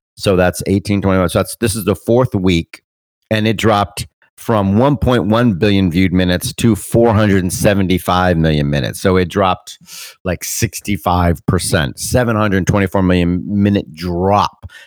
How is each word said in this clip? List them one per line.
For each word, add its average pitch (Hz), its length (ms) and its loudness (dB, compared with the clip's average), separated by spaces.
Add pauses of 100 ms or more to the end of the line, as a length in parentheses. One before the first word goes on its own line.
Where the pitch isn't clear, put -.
(160)
So 95 220 0
that's 90 300 0
eighteen, 98 340 0
twenty-one. 95 260 2
So 101 120 0
that's, - 180 -4
this 110 180 -2
is 107 80 -8
the 95 140 0
fourth 120 360 0
week. 90 480 -2 (480)
And 107 160 0
it 110 120 0
dropped 101 500 0 (300)
from 101 420 0
one 139 180 2
point 120 300 0
one 113 260 2
billion 95 380 0
viewed 90 200 2
minutes 90 400 0
to 113 240 0
four 117 380 2
hundred 101 300 2
and 90 100 -4
seventy-five 92 840 0
million 76 340 0
minutes. 67 280 -4
So 95 160 0
it 92 140 2
dropped, 92 480 -2 (460)
like, 90 200 -6
sixty-five 90 1000 -2
percent, 82 540 -2
seven 120 360 0
hundred 98 300 0
twenty-four 98 380 0
million 90 420 2
minute 101 480 0
drop. 90 800 -2 (160)